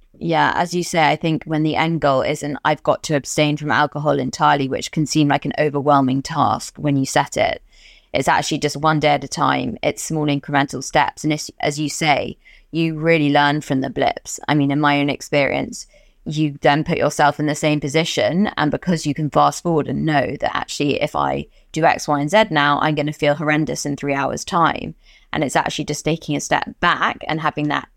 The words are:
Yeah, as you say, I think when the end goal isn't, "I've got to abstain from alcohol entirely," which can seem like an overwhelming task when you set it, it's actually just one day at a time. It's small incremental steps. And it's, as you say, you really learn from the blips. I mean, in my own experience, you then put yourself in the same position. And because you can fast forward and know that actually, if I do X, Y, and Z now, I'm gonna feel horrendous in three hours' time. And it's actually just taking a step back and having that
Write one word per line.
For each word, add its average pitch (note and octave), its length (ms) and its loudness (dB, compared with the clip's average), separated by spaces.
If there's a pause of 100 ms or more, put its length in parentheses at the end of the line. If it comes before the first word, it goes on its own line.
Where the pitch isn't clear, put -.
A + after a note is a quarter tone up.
(180)
Yeah, D3+ 360 2
as E3+ 200 -2
you F3+ 80 0
say, D#3+ 260 2
I D3+ 80 2
think D#3+ 280 -2
when D#3 180 -2
the D#3 140 0
end D#3+ 260 0
goal C#3 180 4
isn't, D3 440 -2
"I've D3+ 180 0
got - 220 0
to D#3 100 -2
abstain D3+ 420 0
from D3+ 140 -6
alcohol C#3+ 480 2
entirely," C#3 500 2
which - 220 -4
can D#3 160 0
seem D3+ 220 2
like C#3 180 0
an C#3+ 120 -4
overwhelming C#3 640 2
task C3+ 560 -2
when D3 220 0
you C3 80 0
set - 320 -2
it, - 240 0 (500)
it's - 160 0
actually C#3+ 300 0
just D3 180 -2
one D#3 240 2
day D3+ 100 4
at C#3 140 0
a C#3 40 -12
time. C3+ 540 -2
It's D3 200 -2
small D3+ 240 -2
incremental C#3+ 580 -2
steps. - 400 0
And D#3 80 2
it's, - 180 -6 (100)
as C#3+ 200 -2
you D3+ 80 -2
say, - 480 0 (340)
you D#3+ 280 -2
really D#3 320 4
learn D3 320 4
from C3+ 180 -2
the C3 80 -2
blips. - 580 -2
I D3 80 0
mean, C#3+ 160 4
in C#3+ 100 0
my C#3+ 200 2
own C#3+ 80 0
experience, - 800 -2 (400)
you D3+ 340 -2
then D3+ 240 4
put F3 140 -2
yourself D3 420 2
in D3+ 60 0
the D3 80 0
same D3+ 260 0
position. D3+ 680 0 (100)
And D3 120 0
because D#3+ 360 -2
you C#3+ 80 -2
can D3+ 160 -2
fast D3 320 2
forward D#3+ 260 0
and C#3+ 160 -2
know C#3+ 360 0
that - 140 -2
actually, - 460 -2
if D3+ 160 -2
I C#3 300 -2 (260)
do D#3+ 120 0
X, - 220 2
Y, D3 140 0
and D3 100 -2
Z - 200 4
now, D3 300 2
I'm D#3 140 0
gonna D3+ 180 -2
feel D3 240 0
horrendous D3+ 500 -2
in C#3+ 100 -2
three C#3+ 160 -4
hours' C3+ 320 -4
time. E3 500 0 (380)
And D3+ 100 -2
it's C#3 140 -2
actually D3+ 300 -2
just - 180 -6
taking D#3 320 -2
a C3+ 40 -4
step - 280 -2 (120)
back E3+ 460 0
and D#3 140 -4
having D3+ 280 -2
that C#3+ 280 -4